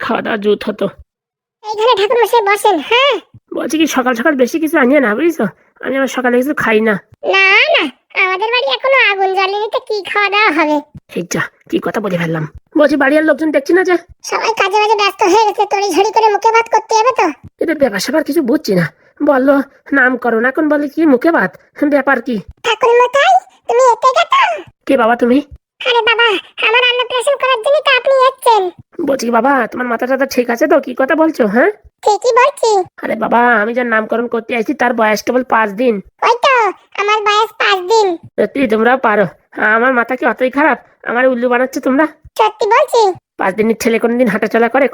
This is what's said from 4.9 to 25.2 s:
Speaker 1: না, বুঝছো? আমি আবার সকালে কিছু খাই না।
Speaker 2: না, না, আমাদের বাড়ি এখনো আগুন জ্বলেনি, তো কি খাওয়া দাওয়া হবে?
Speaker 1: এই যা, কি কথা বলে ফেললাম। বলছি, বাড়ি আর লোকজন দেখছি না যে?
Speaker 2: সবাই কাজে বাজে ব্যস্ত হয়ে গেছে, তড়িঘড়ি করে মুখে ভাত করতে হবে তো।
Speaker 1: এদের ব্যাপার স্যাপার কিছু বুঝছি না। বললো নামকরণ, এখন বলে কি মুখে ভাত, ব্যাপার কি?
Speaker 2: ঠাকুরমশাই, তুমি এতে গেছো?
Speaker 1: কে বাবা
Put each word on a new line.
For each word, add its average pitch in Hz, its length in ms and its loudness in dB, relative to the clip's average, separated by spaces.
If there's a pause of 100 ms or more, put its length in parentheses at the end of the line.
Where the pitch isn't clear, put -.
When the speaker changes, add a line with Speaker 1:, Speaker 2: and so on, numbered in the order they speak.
Speaker 1:
না, 202 100 0
বুঝছো? 302 300 0 (380)
আমি 262 140 -6
আবার 269 180 0
সকালে 247 240 0
কিছু 285 220 -2
খাই 220 260 2
না। 208 60 0 (400)
Speaker 2:
না, 392 100 4 (300)
না, 453 80 2 (420)
আমাদের 370 300 -2
বাড়ি 508 220 -2
এখনো 523 220 0 (120)
আগুন 381 280 0
জ্বলেনি, 403 360 -2
তো 508 40 -2 (100)
কি 427 80 -4 (140)
খাওয়া 403 240 -2
দাওয়া 415 220 0
হবে? 302 200 0 (420)
Speaker 1:
এই 175 140 -6
যা, 170 100 -4 (280)
কি - 60 -2 (100)
কথা 175 180 -4
বলে 185 180 -4
ফেললাম। 160 220 -4 (340)
বলছি, 294 240 2
বাড়ি 277 180 2
আর 320 100 0
লোকজন 311 260 0
দেখছি - 200 -2
না 370 120 4
যে? 359 80 2 (340)
Speaker 2:
সবাই 415 300 -2
কাজে 392 220 0
বাজে 427 200 2
ব্যস্ত - 180 -2 (120)
হয়ে 440 140 4
গেছে, 415 160 -2 (100)
তড়িঘড়ি 392 440 0
করে 440 180 4
মুখে 427 220 0
ভাত 453 180 0
করতে 427 240 -2
হবে 480 200 2
তো। 403 80 2 (360)
Speaker 1:
এদের 311 200 -2
ব্যাপার 202 220 0
স্যাপার 294 240 -2
কিছু 302 200 -2
বুঝছি 247 300 0
না। 170 60 0 (440)
বললো 277 260 4 (420)
নামকরণ, 240 540 0
এখন 320 220 -2
বলে 294 220 -2
কি 311 60 -4 (140)
মুখে 330 220 2
ভাত, 196 160 -2 (420)
ব্যাপার 277 320 0
কি? 240 100 -4 (300)
Speaker 2:
ঠাকুরমশাই, 494 680 2 (360)
তুমি 466 140 2 (100)
এতে 494 240 0
গেছো? 1017 260 0 (440)
Speaker 1:
কে 285 160 0
বাবা 226 200 2